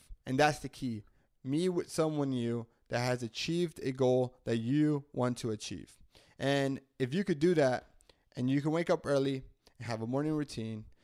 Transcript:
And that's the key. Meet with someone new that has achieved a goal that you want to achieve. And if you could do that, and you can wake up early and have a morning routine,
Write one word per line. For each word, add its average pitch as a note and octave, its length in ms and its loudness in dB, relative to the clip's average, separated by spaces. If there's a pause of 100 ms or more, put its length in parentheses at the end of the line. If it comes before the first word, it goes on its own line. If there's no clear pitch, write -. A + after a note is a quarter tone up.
(260)
And C3 140 0
that's D3 200 4
the C#3 100 -10
key. A2+ 340 -8 (400)
Meet D#3 260 0
with F3 200 -2
someone D3+ 400 0
new A#2 380 -2 (220)
that A#2+ 100 -2
has B2 240 0
achieved E3 560 -2
a C3+ 120 -2
goal B2+ 440 2 (100)
that A#2 120 0
you C#3+ 540 2
want B2 280 0
to A#2+ 100 -4
achieve. G2+ 480 -8 (400)
And C#3 420 0 (200)
if C3 160 -2
you G3+ 80 0
could D#3+ 160 0
do F3 160 4
that, C3 320 2 (480)
and B2+ 140 -2
you C#3 120 2
can D3+ 100 0
wake E3+ 200 0
up E3 160 0
early C#3 360 0 (360)
and A2 80 -8
have A2+ 160 -4
a A2+ 40 -4
morning D3 260 0
routine, A2+ 520 -6 (180)